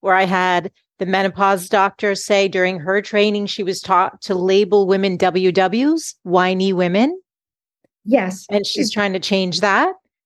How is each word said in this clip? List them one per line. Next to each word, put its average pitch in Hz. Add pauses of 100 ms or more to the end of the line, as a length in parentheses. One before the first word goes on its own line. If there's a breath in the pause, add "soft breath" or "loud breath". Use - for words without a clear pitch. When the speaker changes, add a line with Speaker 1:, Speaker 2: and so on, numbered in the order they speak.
Speaker 1:
where 185
I 190
had 180 (280)
the 180
menopause 190
doctor 196
say 196
during 185
her 190
training, 208
she 208
was 180
taught 185
to -
label 190
women 190
W 185
Ws, 226 (100)
whiny 185
women. 202 (840)
Speaker 2:
Yes. 190
Speaker 1:
And 202
she's 208
Speaker 2:
It's -
Speaker 1:
trying 202
to 190
change 185
that. 226 (320)